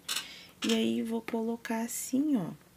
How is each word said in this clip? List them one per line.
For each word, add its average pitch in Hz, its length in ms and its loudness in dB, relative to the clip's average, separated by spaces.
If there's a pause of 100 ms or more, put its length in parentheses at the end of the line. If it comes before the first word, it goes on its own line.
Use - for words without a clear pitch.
(680)
E 226 80 6
aí, 226 280 2
vou 226 200 -2
colocar 226 600 -2
assim, 269 540 2
ó. - 140 0 (260)